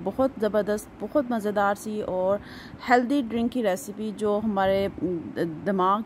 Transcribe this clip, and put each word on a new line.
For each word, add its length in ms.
बहुत 360
ज़बरदस्त, 500
बहुत 300
मज़ेदार 440
सी 260
और 400
healthy 360
drink 280
की 100
recipe, 520
जो 260
हमारे 560
दिमाग 1120